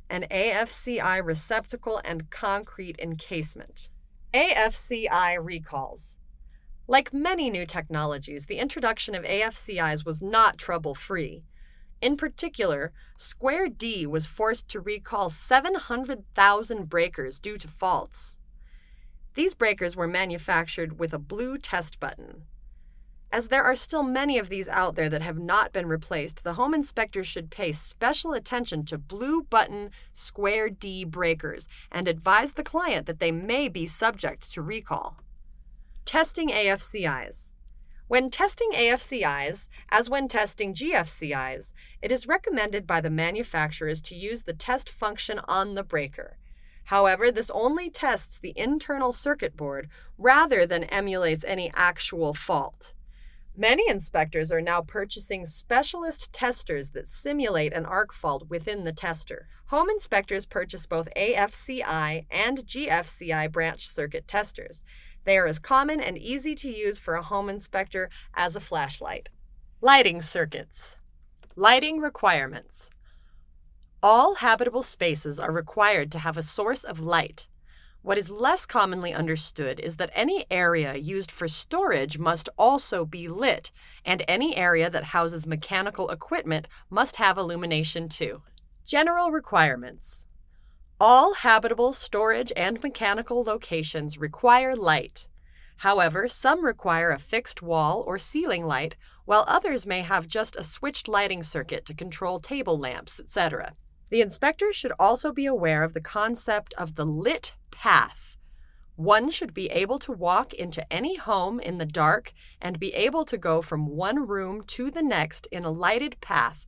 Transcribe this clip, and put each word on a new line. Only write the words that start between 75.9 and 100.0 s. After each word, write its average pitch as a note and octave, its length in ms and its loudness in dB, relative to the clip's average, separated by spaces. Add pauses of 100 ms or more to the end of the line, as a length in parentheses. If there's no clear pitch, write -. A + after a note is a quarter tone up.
to E3 60 -6
have D#3+ 200 -4
a - 20 -4
source G#3+ 420 -2
of D#3+ 180 -10
light. E3 480 -2 (540)
What G3+ 140 0
is F#3 140 -4
less C4 340 2
commonly F#3 480 0
understood D#3 640 -2
is D#3+ 180 -6
that F3+ 180 -2
any E4 340 0
area E3+ 460 2
used F3+ 340 -6
for - 180 -6
storage D#3 680 0
must E3 400 0
also A3+ 480 4
be E3+ 220 -10
lit, G3+ 440 0 (320)
and F3+ 240 0
any B3+ 300 2
area E3+ 320 4
that E3+ 160 -2
houses E3 400 0
mechanical F#3 640 -2
equipment D#3 580 -4 (220)
must G#3 280 2
have F#3+ 200 4
illumination E3+ 720 -2
too. C3+ 320 -4 (460)
General E4+ 440 4
requirements. D3+ 920 0 (720)
All C4 360 10
habitable A#3 580 6
storage A3+ 640 0
and G3+ 260 0
mechanical A#3 600 0
locations D#3 760 -4
require B3 580 6
light. E3 520 0 (500)
However, F#3 500 4
some D#4 380 2
require E3+ 460 2
a C#3 80 -2
fixed - 420 -4
wall E3 440 2
or F#3 120 -4
ceiling A3+ 480 -2
light, D3+ 300 -2 (300)
while G#3 220 6
others C#4 380 2
may F#3 160 -2